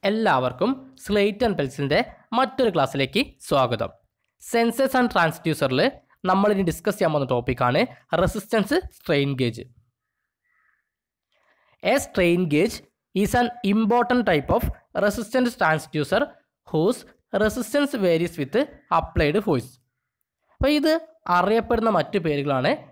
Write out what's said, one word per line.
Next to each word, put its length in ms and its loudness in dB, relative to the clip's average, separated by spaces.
എല്ലാവർക്കും 600 0
Slate 420 0
and 120 0
Pulse-ിൻ്റെ 400 -2
മറ്റൊരു 360 0
ക്ലാസ്സിലേക്ക് 460 0
സ്വാഗതം. 440 0
Sensors 480 0
and 160 2
transducer-ിൽ 680 0
നമ്മളിനി 380 2
ഡിസ്കസ് 300 -4
ചെയ്യാൻ 160 2
പോകുന്ന 180 0
ടോപ്പിക്കാണ് 480 0
റെസിസ്റ്റൻസ് 560 0
സ്ട്രെയിൻ 320 0
ഗേജ്. 240 -4
A 120 4
strain 380 2
gauge 220 2
is 180 0
an 80 0
important 560 2
type 280 0
of 40 -2
resistance 460 -2
transducer 600 -2
whose 280 0
resistance 480 -2
varies 360 0
with 140 -4
applied 380 0
force. 220 -2
അപ്പോൾ 220 2
ഇത് 140 2
അറിയപ്പെടുന്ന 500 0
മറ്റു 260 -2
പേരുകളാണ് 460 0